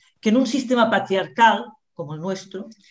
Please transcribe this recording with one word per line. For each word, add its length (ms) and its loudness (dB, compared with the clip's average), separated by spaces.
que 100 0
en 80 4
un 80 2
sistema 460 0
patriarcal, 760 2
como 180 -12
el 80 -10
nuestro, 460 -10